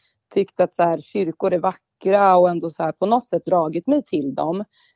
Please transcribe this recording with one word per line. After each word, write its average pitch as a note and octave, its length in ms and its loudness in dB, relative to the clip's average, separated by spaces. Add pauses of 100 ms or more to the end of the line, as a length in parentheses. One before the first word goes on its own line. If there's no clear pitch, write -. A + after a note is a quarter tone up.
(340)
tyckt G3 260 -2
att F3 140 -2
så - 80 0
här, E3 180 0
kyrkor F3+ 520 -4
är F3+ 60 0
vackra F#3+ 800 0
och F3+ 140 6
ändå E3 200 -6
så - 120 -8
här, D#3+ 100 -4
på - 140 -4
något A#3 220 0
sätt E3+ 160 -4
dragit E3 420 -2
mig C#4+ 160 0
till C#3 320 -6
dem. E3+ 300 -4 (320)